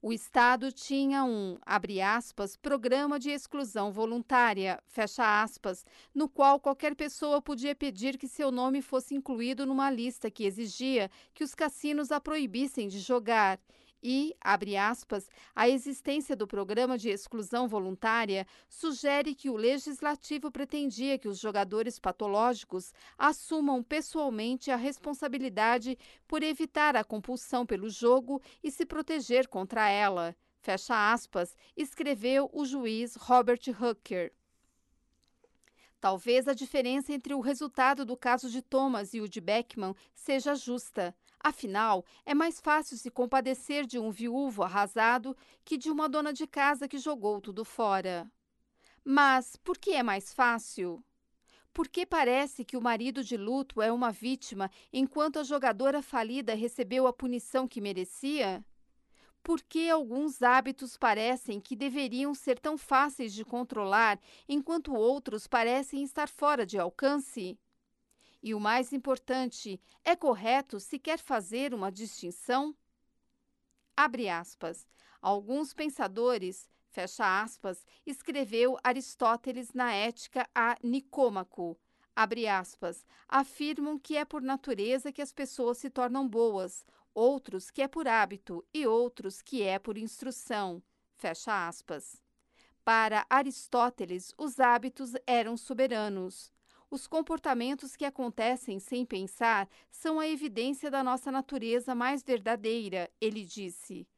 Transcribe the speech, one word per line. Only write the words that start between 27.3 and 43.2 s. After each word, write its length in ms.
pelo 240
jogo 520
e 80
se 160
proteger 640
contra 400
ela." 480
Fecha 540
aspas, 420
escreveu 760
o 140
juiz 500
Robert 540
Hooker. 640
Talvez 480
a 40
diferença 600
entre 200
o 60
resultado 640
do 140
caso 320
de 120
Thomas 520
e 80
o 80
de 100
Beckman 560
seja 400
justa. 640
Afinal, 640
é 80
mais 260
fácil 380
se 120
compadecer 760